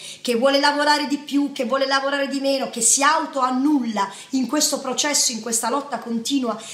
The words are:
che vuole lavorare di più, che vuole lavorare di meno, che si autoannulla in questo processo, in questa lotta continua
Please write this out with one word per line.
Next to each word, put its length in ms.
che 140
vuole 260
lavorare 440
di 120
più, 340
che 140
vuole 200
lavorare 440
di 100
meno, 300
che 100
si 240
autoannulla 1040
in 180
questo 320
processo, 540
in 80
questa 280
lotta 300
continua 580